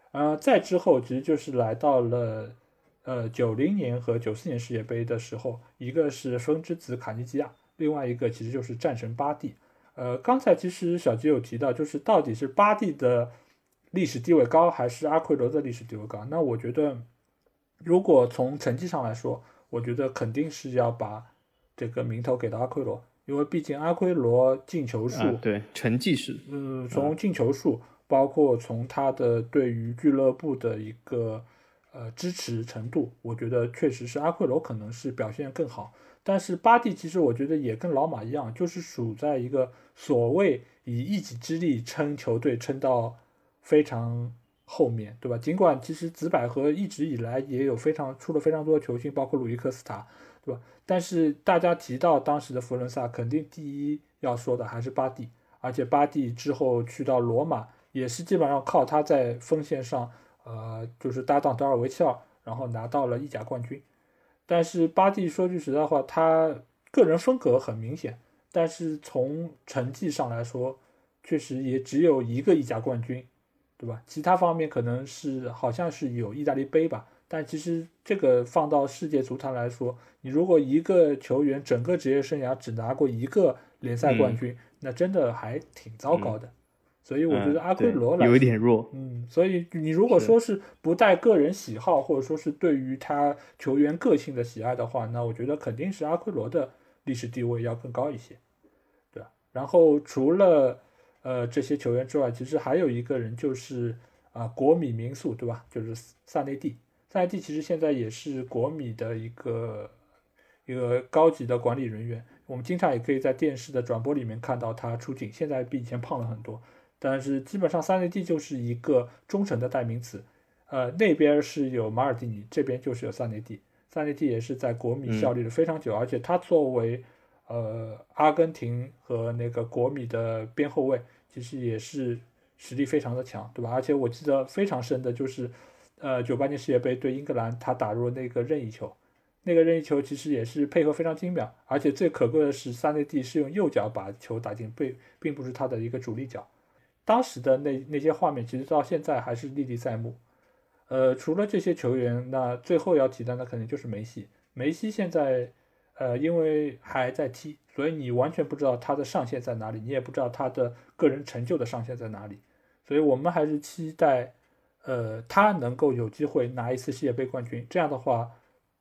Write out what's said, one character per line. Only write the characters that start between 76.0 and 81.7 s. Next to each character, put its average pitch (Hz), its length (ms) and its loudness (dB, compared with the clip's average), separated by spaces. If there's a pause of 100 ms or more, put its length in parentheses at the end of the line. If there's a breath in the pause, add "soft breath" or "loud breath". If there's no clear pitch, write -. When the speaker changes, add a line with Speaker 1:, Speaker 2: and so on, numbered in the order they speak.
Speaker 1:
有 113 220 -4
意 147 100 -8
大 139 100 2
利 139 120 -2
杯 160 240 4
吧， - 180 -8 (220 soft breath)
但 160 160 -4
其 160 120 -6
实 165 300 -4 (160)
这 196 140 0
个 127 260 6
放 147 260 0
到 143 160 4
世 156 220 -6
界 143 160 2
足 127 140 -6
坛 135 160 -6
来 123 160 -2
说， 123 280 -6 (220 soft breath)
你 131 100 -12
如 151 160 2
果 175 140 8
一 139 220 4
个 165 340 6
球 139 300 0
员 139 180 0
整 120 180 2